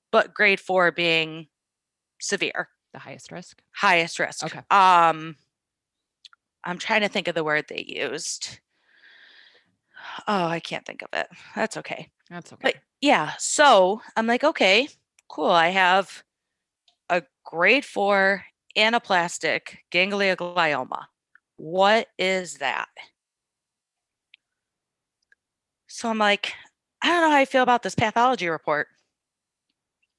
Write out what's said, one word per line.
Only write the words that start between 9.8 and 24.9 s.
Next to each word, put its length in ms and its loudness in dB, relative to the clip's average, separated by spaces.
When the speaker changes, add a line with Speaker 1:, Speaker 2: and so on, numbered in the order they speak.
Speaker 1:
Oh, 200 0
I 140 -4
can't 260 -12
think 160 -16
of 100 -16
it. 160 -6
That's 220 -4
okay. 340 -12
Speaker 2:
That's 240 -18
okay. 80 -20
Speaker 1:
But 140 -2
yeah, 360 2
so 640 4
I'm 100 -2
like, 180 0
"Okay, 440 2
cool. 220 -2
I 180 4
have 560 2
a 120 0
grade 400 0
four 640 0
anaplastic 1040 -2
ganglioma. 1160 -2
What 520 0
is 400 -4
that?" 300 -6